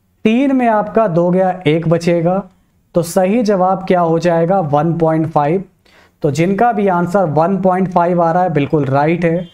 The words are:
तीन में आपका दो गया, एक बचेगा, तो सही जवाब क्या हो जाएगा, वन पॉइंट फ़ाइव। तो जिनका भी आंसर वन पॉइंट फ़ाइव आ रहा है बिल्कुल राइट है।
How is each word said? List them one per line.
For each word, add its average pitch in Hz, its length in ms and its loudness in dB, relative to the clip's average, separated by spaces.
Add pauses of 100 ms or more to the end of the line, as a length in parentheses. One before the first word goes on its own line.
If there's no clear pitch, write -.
(240)
तीन 262 320 2
में 247 120 0
आपका 214 400 0
दो 175 220 0
गया, 185 200 2 (160)
एक 160 220 0
बचेगा, 170 540 0 (520)
तो 175 100 0
सही 190 400 0
जवाब 185 420 0
क्या 180 160 -2
हो 165 180 0
जाएगा, 170 400 0
वन 156 380 0
पॉइंट 160 300 0
फ़ाइव। 156 360 -2 (580)
तो 151 100 0
जिनका 196 400 0
भी 202 180 -2
आंसर 175 400 0
वन 170 320 0
पॉइंट 185 280 0
फ़ाइव 175 320 2
आ 165 100 2
रहा 175 100 0
है 185 100 -2
बिल्कुल 143 340 0
राइट 151 380 0
है। 170 300 -2